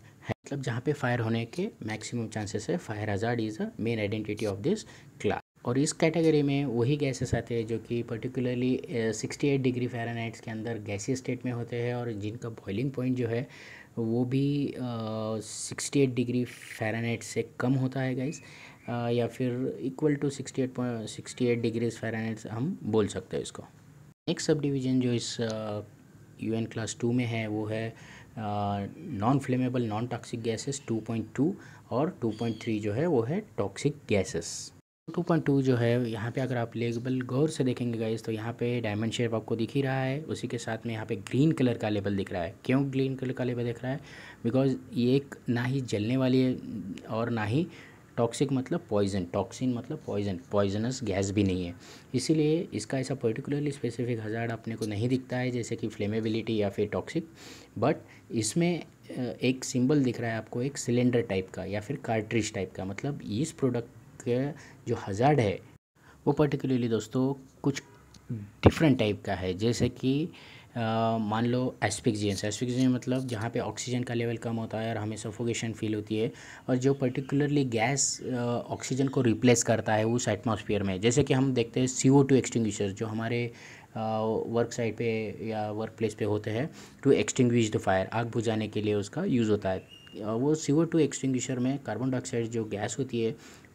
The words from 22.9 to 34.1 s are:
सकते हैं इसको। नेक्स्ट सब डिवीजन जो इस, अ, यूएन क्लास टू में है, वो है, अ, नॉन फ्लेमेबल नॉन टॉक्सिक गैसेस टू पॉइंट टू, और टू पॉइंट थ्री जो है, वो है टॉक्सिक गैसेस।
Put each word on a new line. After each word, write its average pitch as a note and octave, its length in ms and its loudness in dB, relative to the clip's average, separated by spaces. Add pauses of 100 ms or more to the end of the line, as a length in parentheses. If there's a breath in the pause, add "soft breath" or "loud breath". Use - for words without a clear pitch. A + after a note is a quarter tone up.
सकते - 300 -6
हैं C2 60 -2
इसको। - 200 -12 (640)
नेक्स्ट - 200 -2
सब D3+ 140 4
डिवीजन C3 400 2
जो B2 120 2
इस, A#2 280 -2
अ, A2 400 -4 (600)
यूएन A2 240 -2
क्लास A2 340 -6
टू A#2+ 120 2
में B2 140 2
है, A2+ 220 -2
वो G#2+ 180 -2
है, A2 240 -2
अ, A2 40 -12 (1040 loud breath)
नॉन C3 420 0
फ्लेमेबल B2+ 440 0
नॉन A2 240 -2
टॉक्सिक A#2 340 -8
गैसेस A2+ 460 -4
टू A2+ 120 0
पॉइंट A2+ 360 -4
टू, E3 200 2 (360 loud breath)
और D3+ 300 0
टू A2+ 100 0
पॉइंट A2+ 300 -4
थ्री G#2+ 180 -2
जो G2+ 140 -2
है, C#3+ 140 0
वो C#3+ 140 4
है D#3 220 0 (140)
टॉक्सिक G#2+ 380 0 (140)
गैसेस। - 640 -2 (420)